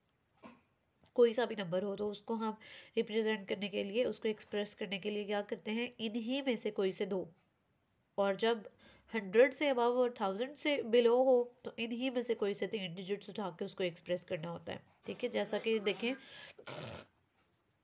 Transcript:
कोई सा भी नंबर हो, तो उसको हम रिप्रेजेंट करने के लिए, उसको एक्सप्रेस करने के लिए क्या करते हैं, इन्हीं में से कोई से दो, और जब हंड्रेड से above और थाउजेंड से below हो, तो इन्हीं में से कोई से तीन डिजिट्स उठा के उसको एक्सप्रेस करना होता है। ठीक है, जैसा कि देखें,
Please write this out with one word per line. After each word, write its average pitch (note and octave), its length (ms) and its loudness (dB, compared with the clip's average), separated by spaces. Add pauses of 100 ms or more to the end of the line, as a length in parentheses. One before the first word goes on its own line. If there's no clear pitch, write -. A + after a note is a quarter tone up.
(1160)
कोई A#3+ 180 6
सा A#3 140 2
भी A3 100 -6
नंबर F#3 260 -2
हो, G3+ 140 -4
तो G#3 140 -4
उसको G3+ 240 -8
हम A3 220 -4 (400)
रिप्रेजेंट A3 520 0
करने G3+ 200 -4
के G3+ 160 -2
लिए, G#3 200 0
उसको A3 240 -2
एक्सप्रेस G#3 460 -4
करने G3 240 -6
के G#3 120 -6
लिए G#3 140 -4
क्या G3+ 180 -2
करते F#3+ 280 -6
हैं, A#3 300 -2
इन्हीं A3+ 460 -2
में A#3+ 100 2
से G#3+ 140 -2
कोई G3 220 0
से G3+ 140 -2
दो, F#3 260 -4 (840)
और G3 180 2
जब A3+ 340 0 (440)
हंड्रेड A3+ 380 6
से D4 140 0
above A#3+ 300 4
और B3 240 2
थाउजेंड A3 360 -2
से D4 200 2
below A#3 500 6
हो, A#3+ 380 4
तो - 140 -10
इन्हीं A#3 320 -2
में B3 120 0
से A#3 120 0
कोई G3+ 200 0
से G3 120 -2
तीन F#3 280 -4
डिजिट्स G3 340 -6
उठा G3+ 220 -6
के E3+ 140 -8
उसको F#3+ 200 -4
एक्सप्रेस F3+ 400 -2
करना E3+ 240 -6
होता E3+ 240 -8
है। F#3 100 -10 (240)
ठीक G3+ 180 -6
है, A#3+ 60 0
जैसा G#3 280 -2
कि A3+ 200 0
देखें, G#3 360 -2 (1700)